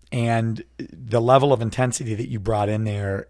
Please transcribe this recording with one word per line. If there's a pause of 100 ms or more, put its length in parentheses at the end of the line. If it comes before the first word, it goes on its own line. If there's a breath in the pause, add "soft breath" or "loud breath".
(140)
And (140)
the
level
of
intensity
that
you
brought
in
there,